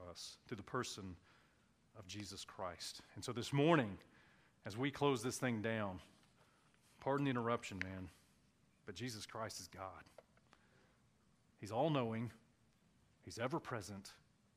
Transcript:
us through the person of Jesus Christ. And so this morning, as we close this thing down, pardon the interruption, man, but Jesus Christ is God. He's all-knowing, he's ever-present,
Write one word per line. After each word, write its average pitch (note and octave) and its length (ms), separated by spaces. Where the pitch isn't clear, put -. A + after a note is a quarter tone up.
us - 380
through B2 100
the G2 60
person G2 540
of G2+ 80
Jesus G2 380
Christ. - 560
And G2 80
so B2+ 80
this A2+ 200
morning, C#3 460
as G#2 120
we C3+ 140
close C#3 320
this A#2+ 160
thing A#2+ 240
down, G#2+ 380
pardon C#3 240
the C#3 60
interruption, A#2 520
man, F#2+ 260
but G#2 80
Jesus A2 320
Christ A2 340
is F2+ 80
God. F#2 360
He's G2+ 120
all-knowing, A#2+ 580
he's - 140
ever-present, A#2 720